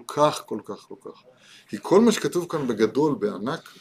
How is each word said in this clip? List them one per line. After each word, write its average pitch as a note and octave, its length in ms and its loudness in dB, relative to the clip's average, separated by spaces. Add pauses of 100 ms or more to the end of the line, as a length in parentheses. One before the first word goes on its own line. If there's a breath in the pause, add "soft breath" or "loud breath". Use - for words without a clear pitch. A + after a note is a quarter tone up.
כך, D3 400 0
כל A2 180 -8
כך, - 240 -14
כל G2 120 -18
כך? - 220 -20 (460 soft breath)
כי - 140 -10
כל F#3 180 6
מה A#3 120 6
שכתוב - 360 -4
כאן D3+ 180 -4
בגדול, A#2 480 0
בענק, G#2 540 -6 (120)